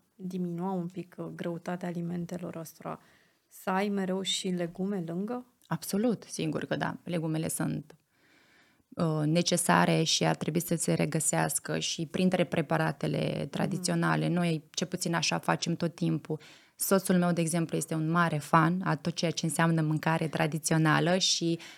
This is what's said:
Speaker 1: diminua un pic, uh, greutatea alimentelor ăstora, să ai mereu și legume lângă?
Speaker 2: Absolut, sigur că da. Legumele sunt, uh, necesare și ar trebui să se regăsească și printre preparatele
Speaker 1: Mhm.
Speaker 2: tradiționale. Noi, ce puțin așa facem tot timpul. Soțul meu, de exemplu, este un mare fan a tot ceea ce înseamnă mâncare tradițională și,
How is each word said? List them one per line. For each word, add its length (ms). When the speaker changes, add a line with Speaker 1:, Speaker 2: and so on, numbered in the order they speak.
Speaker 1:
diminua 560
un 180
pic, 300
uh, 160
greutatea 540
alimentelor 680
ăstora, 440
să 220
ai 180
mereu 340
și 260
legume 580
lângă? 400
Speaker 2:
Absolut, 640
sigur 360
că 120
da. 280
Legumele 440
sunt, 460
uh, 360
necesare 760
și 220
ar 120
trebui 240
să 160
se 180
regăsească 840
și 280
printre 380
preparatele 960
Speaker 1:
Mhm. 100
Speaker 2:
tradiționale. 800
Noi, 420
ce 140
puțin 300
așa 240
facem 380
tot 180
timpul. 440
Soțul 380
meu, 160
de 80
exemplu, 360
este 180
un 160
mare 260
fan 480
a 120
tot 180
ceea 160
ce 160
înseamnă 360
mâncare 460
tradițională 920
și, 400